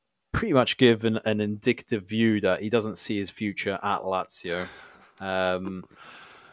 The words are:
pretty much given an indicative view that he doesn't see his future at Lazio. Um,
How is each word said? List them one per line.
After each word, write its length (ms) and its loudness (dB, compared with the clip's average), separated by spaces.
pretty 200 0
much 240 4
given 480 4
an 160 0
indicative 680 -2
view 340 2
that 200 2
he 80 -6
doesn't 280 0
see 200 0
his 120 -4
future 520 -4
at 200 -2
Lazio. 640 -4
Um, 640 -2